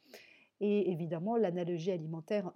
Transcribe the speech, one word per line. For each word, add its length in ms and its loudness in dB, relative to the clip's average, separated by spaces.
Et 300 4
évidemment, 460 0
l'analogie 560 0
alimentaire 640 -4